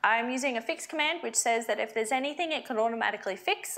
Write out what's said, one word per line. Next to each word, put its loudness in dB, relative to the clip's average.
I'm 4
using 0
a -2
fix -4
command 0
which -2
says 2
that 2
if -2
there's 0
anything 0
it -2
can -2
automatically 0
fix, -2